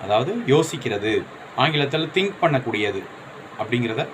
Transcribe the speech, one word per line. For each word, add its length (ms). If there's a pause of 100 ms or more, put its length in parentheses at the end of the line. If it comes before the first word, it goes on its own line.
அதாவது 280 (200)
யோசிக்கிறது, 600 (520)
ஆங்கிலத்தில் 520
திங்க் 280
பண்ணக்கூடியது 580 (580)
அப்படிங்கிறத 520